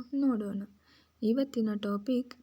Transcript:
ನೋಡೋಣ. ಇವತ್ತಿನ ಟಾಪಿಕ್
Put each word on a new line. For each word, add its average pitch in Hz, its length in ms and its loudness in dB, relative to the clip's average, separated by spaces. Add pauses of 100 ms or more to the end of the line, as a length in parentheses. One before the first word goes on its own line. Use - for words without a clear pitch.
(140)
ನೋಡೋಣ. 214 460 0 (600)
ಇವತ್ತಿನ 233 520 2
ಟಾಪಿಕ್ 208 680 -2